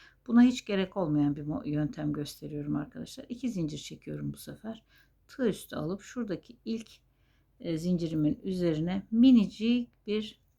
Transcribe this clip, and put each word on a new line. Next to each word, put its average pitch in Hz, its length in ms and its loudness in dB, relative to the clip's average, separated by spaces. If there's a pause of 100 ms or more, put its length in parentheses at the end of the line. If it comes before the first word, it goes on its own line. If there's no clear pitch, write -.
(280)
Buna 240 160 8
hiç 254 220 4
gerek 190 320 -2
olmayan 147 380 2
bir 151 60 -10
mo-, 151 280 -6
yöntem 147 440 -2
gösteriyorum 147 600 -6
arkadaşlar. - 540 -10
İki 240 200 -6
zincir 160 280 -4
çekiyorum 147 560 -10
bu - 40 -12
sefer. 214 460 -14 (440)
Tığ 254 200 -2
üstü - 280 -4
alıp 156 260 -6
şuradaki 220 640 -10
ilk, 226 240 -8 (720)
e, 165 180 -4
zincirimin 160 640 0
üzerine 180 680 0
minicik 233 800 6 (180)
bir 214 340 -4 (180)